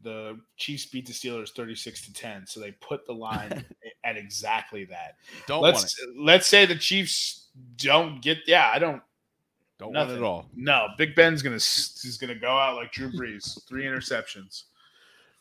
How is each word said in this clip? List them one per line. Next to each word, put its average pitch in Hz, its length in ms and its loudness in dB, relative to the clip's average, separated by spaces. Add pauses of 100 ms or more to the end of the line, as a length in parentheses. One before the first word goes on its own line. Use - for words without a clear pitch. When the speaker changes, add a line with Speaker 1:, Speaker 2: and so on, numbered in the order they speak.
Speaker 1:
The 110 380 -12 (160)
Chiefs 143 300 -8
beat 131 200 -10
the 127 60 -16
Steelers 117 420 -8
thirty-six 113 520 -12
to 101 60 -20
ten, 101 360 -14
so - 100 -14
they 104 140 -12
put - 340 -10
the 127 80 -12
line 110 500 -8 (200)
Speaker 2:
<laughs> - 200 -18
Speaker 1:
at 117 120 -4
exactly 104 720 -6
that. 87 280 -14 (320)
Speaker 2:
Don't 151 160 0
Speaker 1:
Let's, 175 400 4
Speaker 2:
want 123 140 -12
it. 135 40 -14
Speaker 1:
let's 165 280 8
say 202 180 10
the 175 100 0
Chiefs - 720 -2 (280)
don't 143 440 4
get, 156 180 0 (100)
yeah, 160 260 8
I 143 60 2
don't. 156 220 0 (760)
Speaker 2:
Don't 107 140 -12
want 143 160 0
it 123 40 -6
Speaker 1:
Nothing. 120 120 -4
Speaker 2:
at - 20 0
all. 87 280 -4
Speaker 1:
No, 127 320 2 (100)
Big 156 180 0
Ben's 165 280 6
gonna 127 140 -4
s-, - 500 -2
is 120 100 -10
gonna 123 180 -10
go 120 220 0
out 135 200 2
like 120 160 -10
Drew 131 200 -8
Brees, 110 520 -10
<laughs> - 40 -20
three 135 160 -8
interceptions. 120 800 -8 (800)